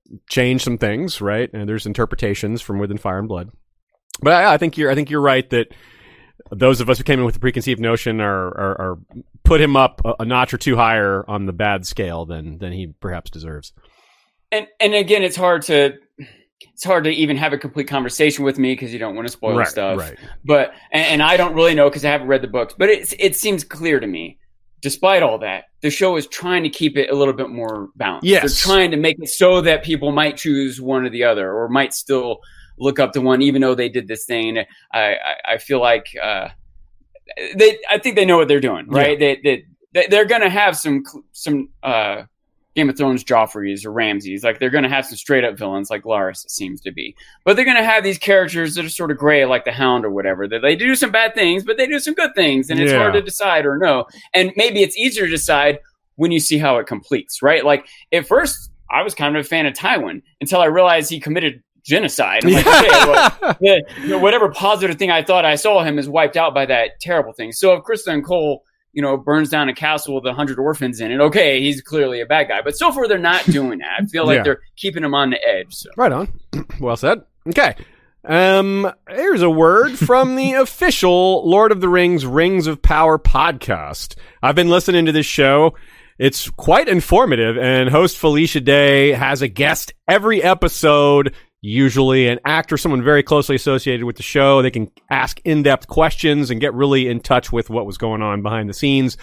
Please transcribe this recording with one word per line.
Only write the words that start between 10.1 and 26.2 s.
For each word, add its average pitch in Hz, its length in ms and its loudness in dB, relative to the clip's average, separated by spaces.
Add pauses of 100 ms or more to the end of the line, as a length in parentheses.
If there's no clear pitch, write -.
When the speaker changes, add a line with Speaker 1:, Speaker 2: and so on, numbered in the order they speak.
Speaker 1:
a 113 40 -4
notch 123 300 0
or 120 40 -6
two 131 180 0
higher 107 500 2
on 101 200 -6
the 95 60 -6
bad 98 320 -2
scale 85 420 -8
than, 80 320 -12
than 92 140 -12
he 90 280 -12
perhaps 87 320 -10
deserves. 110 400 -16 (800)
Speaker 2:
And, 214 160 -6 (100)
and 208 160 0
again, 202 300 2
it's 180 120 -4
hard 180 260 0
to, 143 320 2 (680)
it's - 240 -18
hard 180 200 0
to 160 60 0
even 147 280 -2
have 151 140 -2
a 143 60 -4
complete 139 300 -8
conversation 143 560 -2
with 135 120 0
me 131 200 0
'cause 120 160 -12
you 117 80 -12
don't 107 160 -8
wanna 117 140 -8
spoil 110 260 -4
Speaker 1:
Right, 117 100 2
Speaker 2:
stuff. 98 320 -4
Speaker 1:
right. 78 180 -10 (280)
Speaker 2:
But, 143 300 2 (180)
and, 156 140 0
and 151 180 2
I 175 120 4
don't 175 200 0
really 165 180 4
know 143 160 4
'cause 147 140 -8
I 147 60 0
haven't 139 180 -2
read 135 140 0
the 131 60 -8
books, 113 300 -4
but 190 100 2
it, - 300 0
it 190 160 0
seems 190 300 -4
clear 156 340 -2
to 117 80 -4
me, 85 300 -10 (460)
despite 185 400 2
all 113 180 0
that, 95 240 -8 (180)
the 151 80 -2
show 180 260 0
is 147 100 -6